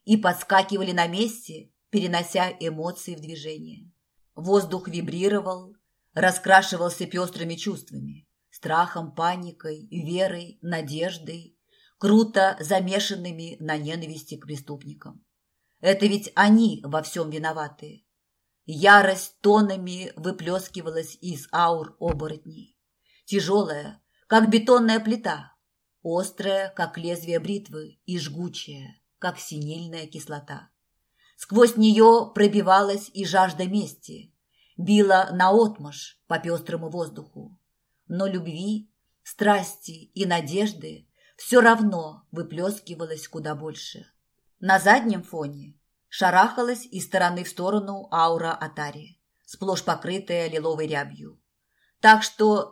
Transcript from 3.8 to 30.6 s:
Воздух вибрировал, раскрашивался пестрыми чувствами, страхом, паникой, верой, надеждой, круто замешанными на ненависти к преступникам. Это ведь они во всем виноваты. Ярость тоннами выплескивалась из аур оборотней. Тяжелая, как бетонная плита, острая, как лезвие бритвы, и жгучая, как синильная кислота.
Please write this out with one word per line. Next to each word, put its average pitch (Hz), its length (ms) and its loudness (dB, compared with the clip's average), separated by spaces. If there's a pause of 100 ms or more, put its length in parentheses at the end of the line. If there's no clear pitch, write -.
Воздух 180 540 0
вибрировал, 185 880 -4 (380)
раскрашивался 185 920 2
пестрыми 175 480 -6
чувствами, 147 720 -12 (240)
страхом, 165 640 -4
паникой, 170 760 -6
верой, 175 720 -6
надеждой, 165 960 -8 (400)
круто 202 600 4
замешанными 180 1000 -4
на 156 180 -6
ненависти 156 600 -10
к - 100 -20
преступникам. 147 800 -16 (560)
Это 196 260 2
ведь 202 280 -2
они 208 500 6
во 151 180 -4
всем 156 280 -6
виноваты. 156 760 -8 (680)
Ярость 190 680 6
тоннами 190 720 2
выплескивалась 165 1080 -8
из 170 300 -10
аур 165 480 0
оборотней. 156 760 -8 (480)
Тяжелая, 170 800 -2 (240)
как 220 240 6
бетонная 226 500 4
плита, 214 540 -6 (500)
острая, 190 720 -4
как 170 220 -6
лезвие 170 420 -4
бритвы, 165 640 -10
и 180 140 -6
жгучая, 147 840 -12 (180)
как 180 200 -8
синильная 160 680 -12
кислота. 147 640 -16 (680)